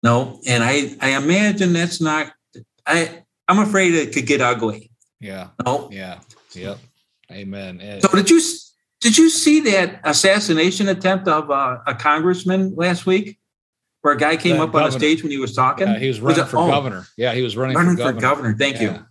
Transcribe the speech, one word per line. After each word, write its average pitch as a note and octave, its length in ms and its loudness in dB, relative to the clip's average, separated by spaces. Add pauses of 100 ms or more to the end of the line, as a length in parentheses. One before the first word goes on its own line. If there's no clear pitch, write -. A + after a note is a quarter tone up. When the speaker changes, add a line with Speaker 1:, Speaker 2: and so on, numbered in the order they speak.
Speaker 1:
No, A#2+ 420 0
and A#2+ 180 2
I, C3 360 0
I C3+ 160 0
imagine F#3 560 2
that's E3+ 280 -2
not, D#3 320 -2 (540)
I, E3 360 -2 (260)
I'm F#3+ 120 4
afraid F#3+ 340 2
it C#3 180 0
could C3 140 -4
get C#3 140 2
ugly. A#2 500 -2 (300)
Speaker 2:
Yeah. F#2+ 280 -14 (160)
Speaker 1:
No. B2 280 -4
Speaker 2:
Yeah. F#2 260 -14 (360)
Yep. F#2 240 -12 (520)
Amen. F#2+ 500 -14
It G2+ 220 -10
Speaker 1:
So G3 60 2
did G3+ 200 2
you E4 100 8
s-, - 360 -6 (260)
did A3+ 160 2
you D#4+ 140 8
see D#4 300 4
that G3 420 0
assassination F#3+ 840 2
attempt F#3+ 400 0
of, D3+ 240 0
uh, C3+ 340 -2
a C3+ 80 -4
congressman F3+ 800 0
last F3 320 -2
week, G3+ 320 0 (640)
where D3 140 2
a - 40 -4
guy D#3 180 2
came E3+ 200 0
Speaker 2:
The D#3 80 2
Speaker 1:
up D#3+ 100 -6
on D3+ 80 4
the D#3 60 2
Speaker 2:
governor. C3 100 -4
Speaker 1:
stage D#3 240 0
when D#3+ 80 -6
he C#3 80 -6
was B2 160 -6
talking? C3 320 0
Speaker 2:
Yeah, G3+ 140 0
he C3 80 -2
was A2+ 120 -4
Speaker 1:
Was C3+ 160 0
Speaker 2:
running - 120 0
Speaker 1:
it, - 20 -12
Speaker 2:
for A#2+ 80 -2
Speaker 1:
oh, E3+ 80 2
Speaker 2:
governor. C3+ 400 -2 (100)
Yeah, A#2+ 180 -2
he B2+ 80 -2
was A2+ 140 -4
running C3 200 -2
Speaker 1:
running F3 200 2
Speaker 2:
for - 60 -2
Speaker 1:
for B2+ 120 -2
Speaker 2:
governor. A2 60 -8
Speaker 1:
governor. B2+ 380 0
Thank C3+ 220 -2
Speaker 2:
Yeah. - 20 0
Speaker 1:
you. F#2+ 280 -6